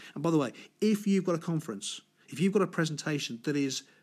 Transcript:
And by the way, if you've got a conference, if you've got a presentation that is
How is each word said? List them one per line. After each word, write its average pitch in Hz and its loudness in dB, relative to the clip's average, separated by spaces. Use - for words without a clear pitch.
And 147 -8
by 160 2
the 160 6
way, 131 2
if 208 2
you've 196 4
got 180 2
a 165 -2
conference, 151 -6
if - -10
you've 190 4
got 208 4
a 175 4
presentation 147 -4
that 147 0
is 139 -2